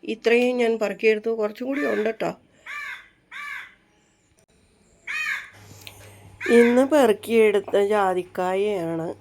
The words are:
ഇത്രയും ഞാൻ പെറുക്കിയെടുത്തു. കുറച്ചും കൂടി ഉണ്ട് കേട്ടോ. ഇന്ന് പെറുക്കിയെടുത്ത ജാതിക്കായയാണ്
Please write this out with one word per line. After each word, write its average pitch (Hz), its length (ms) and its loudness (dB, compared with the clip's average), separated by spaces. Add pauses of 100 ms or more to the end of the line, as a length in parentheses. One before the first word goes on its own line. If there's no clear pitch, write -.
(140)
ഇത്രയും 247 460 2
ഞാൻ 233 220 2
പെറുക്കിയെടുത്തു. 214 480 0 (100)
കുറച്ചും 214 300 -4
കൂടി 277 120 -4 (100)
ഉണ്ട് 214 180 -2
കേട്ടോ. 220 200 -4 (4000)
ഇന്ന് 240 340 6
പെറുക്കിയെടുത്ത 220 840 2 (160)
ജാതിക്കായയാണ് 185 1160 -2 (140)